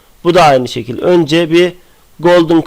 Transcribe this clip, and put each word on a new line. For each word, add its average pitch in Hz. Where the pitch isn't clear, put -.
bu 170
da 175
aynı 131
şekil. 113
Önce 170
bir 170
golden 165